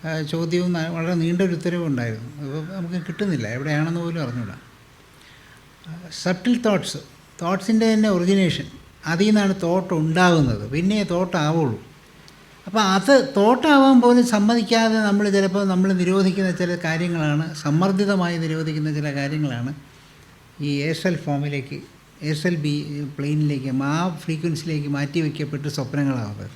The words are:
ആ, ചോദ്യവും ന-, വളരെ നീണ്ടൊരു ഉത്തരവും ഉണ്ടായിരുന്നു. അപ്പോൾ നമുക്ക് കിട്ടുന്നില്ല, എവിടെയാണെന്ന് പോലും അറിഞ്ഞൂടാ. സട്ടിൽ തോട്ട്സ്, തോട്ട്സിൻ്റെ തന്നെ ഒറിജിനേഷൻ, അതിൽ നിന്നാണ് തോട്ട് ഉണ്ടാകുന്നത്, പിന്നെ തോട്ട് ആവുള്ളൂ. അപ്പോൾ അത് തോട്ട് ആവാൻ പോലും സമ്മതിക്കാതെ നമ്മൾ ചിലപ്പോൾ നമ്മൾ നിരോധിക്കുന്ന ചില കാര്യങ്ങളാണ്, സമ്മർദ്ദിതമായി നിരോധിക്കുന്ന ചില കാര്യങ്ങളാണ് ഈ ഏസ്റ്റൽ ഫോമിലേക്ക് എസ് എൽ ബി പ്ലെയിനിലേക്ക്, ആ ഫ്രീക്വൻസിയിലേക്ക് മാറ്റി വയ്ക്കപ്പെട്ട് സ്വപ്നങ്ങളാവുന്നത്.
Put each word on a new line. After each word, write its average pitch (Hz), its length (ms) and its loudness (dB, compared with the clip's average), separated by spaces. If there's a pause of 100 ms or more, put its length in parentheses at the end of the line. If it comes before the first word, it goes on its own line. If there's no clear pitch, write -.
ആ, 160 40 -6 (220)
ചോദ്യവും 170 440 -2
ന-, 160 180 -4
വളരെ 165 280 -2
നീണ്ടൊരു 175 360 0
ഉത്തരവും 175 320 -2
ഉണ്ടായിരുന്നു. 117 400 -4 (120)
അപ്പോൾ 147 200 -8 (140)
നമുക്ക് 175 320 -6
കിട്ടുന്നില്ല, 165 380 -4 (100)
എവിടെയാണെന്ന് 156 480 -2
പോലും 170 200 -4
അറിഞ്ഞൂടാ. 120 320 -8 (1700)
സട്ടിൽ 185 320 0 (120)
തോട്ട്സ്, 190 340 0 (420)
തോട്ട്സിൻ്റെ 196 500 0
തന്നെ 214 240 4
ഒറിജിനേഷൻ, 180 500 2 (460)
അതിൽ 196 160 2
നിന്നാണ് 202 260 4 (120)
തോട്ട് 185 260 0 (100)
ഉണ്ടാകുന്നത്, 160 640 4 (100)
പിന്നെ 190 240 2 (160)
തോട്ട് 180 220 -2 (100)
ആവുള്ളൂ. 151 320 0 (880)
അപ്പോൾ 208 160 0 (140)
അത് 214 180 4 (220)
തോട്ട് 240 380 4
ആവാൻ 269 280 8
പോലും 240 220 6 (100)
സമ്മതിക്കാതെ 220 640 2 (100)
നമ്മൾ 202 160 2 (120)
ചിലപ്പോൾ 196 260 2 (100)
നമ്മൾ 185 160 2 (120)
നിരോധിക്കുന്ന 190 500 2 (100)
ചില 175 140 0 (100)
കാര്യങ്ങളാണ്, 160 600 0 (160)
സമ്മർദ്ദിതമായി 185 840 0
നിരോധിക്കുന്ന 156 540 -4
ചില 147 100 -4 (120)
കാര്യങ്ങളാണ് 139 520 -4 (960)
ഈ 147 40 -2 (180)
ഏസ്റ്റൽ 165 360 -2
ഫോമിലേക്ക് 143 540 -4 (440)
എസ് 151 240 -4
എൽ 175 100 0
ബി 147 500 -4 (120)
പ്ലെയിനിലേക്ക്, 139 640 -2
ആ 160 340 -2
ഫ്രീക്വൻസിയിലേക്ക് 156 720 -4
മാറ്റി 143 320 -2
വയ്ക്കപ്പെട്ട് 147 480 -4
സ്വപ്നങ്ങളാവുന്നത്. 120 880 -4